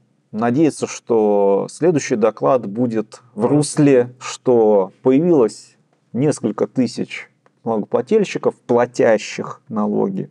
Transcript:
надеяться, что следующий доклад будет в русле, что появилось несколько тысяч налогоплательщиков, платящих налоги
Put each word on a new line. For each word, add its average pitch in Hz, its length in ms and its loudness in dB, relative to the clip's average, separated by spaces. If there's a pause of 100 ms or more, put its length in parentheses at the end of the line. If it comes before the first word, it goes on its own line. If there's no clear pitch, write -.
(300)
надеяться, 123 560 -2
что 101 840 0
следующий 151 460 -2
доклад 113 540 0
будет 110 540 -6 (120)
в 104 120 -4
русле, 139 640 2 (100)
что 107 720 2 (100)
появилось 135 720 2 (360)
несколько 123 560 -2
тысяч - 600 -6 (360)
налогоплательщиков, 120 920 -2
платящих 120 1120 -2
налоги 104 600 -4